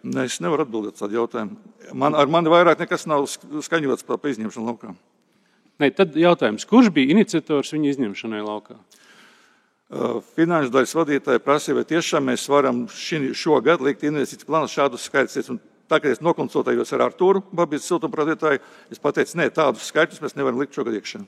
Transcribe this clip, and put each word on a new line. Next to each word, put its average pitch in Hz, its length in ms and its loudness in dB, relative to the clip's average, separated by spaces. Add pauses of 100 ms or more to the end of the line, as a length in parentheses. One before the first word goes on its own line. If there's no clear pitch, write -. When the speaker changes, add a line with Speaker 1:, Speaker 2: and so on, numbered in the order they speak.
Speaker 1:
Nē, 127 220 -4
es 120 160 -6
nevaru 156 240 0
atbildēt 107 300 -6
uz - 80 -16
tādu 104 160 -4
jautājumu. 113 380 -4 (360)
Man, 139 220 0
ar 143 120 4
mani 165 220 2
vairāk 170 300 6
nekas 170 280 -4
nav 143 220 0
sk-, 147 380 -12
skaņots 143 400 -2
pa, 127 100 -4
pa 147 140 -4
izņemšanu 110 400 -6
laukā. 110 240 -12 (840)
Speaker 2:
Nē, 139 120 4
tad 165 240 0
jautājums, 156 480 2
kurš 233 280 8
bija 143 200 4
iniciators 160 640 2
viņa 151 160 0
izņemšanai 110 500 -4
laukā? 107 380 -10 (1120)
Speaker 1:
Ā, 120 320 -4 (140)
finanšu 160 360 2
daļas 127 240 2
vadītāja 143 460 0
prasīja, 143 340 0
vai 123 80 0
tiešām 156 460 0
mēs - 180 -4
varam 135 400 2
šini-, 139 480 -6
šogad 147 480 2
likt 143 240 -2
investīciju 147 400 -4
plānā 147 220 0
šādus 139 400 0
skaitļus. 135 420 -2
Un 117 80 -8 (300)
tā, 160 100 4
kad 147 120 0
es - 120 -4
nokonsultējos 127 720 0
ar 123 140 2
Artūru, 190 320 2 (100)
Babītas 151 380 -2
siltumprādītāju, 156 720 -2 (280)
es - 140 -20
pateicu, 143 340 -2
nē, 147 160 0
tādus 131 380 0
skaitļus 160 340 -2
mēs 131 140 -8
nevaram 131 240 -2
likt - 140 -10
šogad 117 200 -4
iekšā. 101 320 -10